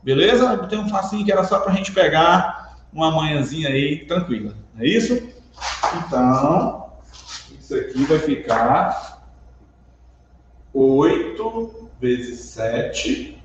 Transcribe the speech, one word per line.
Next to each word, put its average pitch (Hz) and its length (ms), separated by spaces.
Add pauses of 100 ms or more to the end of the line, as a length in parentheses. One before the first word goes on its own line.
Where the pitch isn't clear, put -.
beleza? 202 440
Eu 220 220
tenho 214 140
um 208 80
facinho 202 340
que 202 80
era 190 120
só 180 160
pra 190 140
gente - 180
pegar 170 840 (140)
uma 160 200
manhãzinha 151 580
aí, 143 360
tranquila, 113 500 (180)
não 113 100
é 135 40
isso? 233 500 (720)
Então, 131 840 (680)
isso - 160
aqui 131 300
vai 156 120
ficar - 1040 (1500)
oito 208 1160 (100)
vezes 123 400
sete - 1040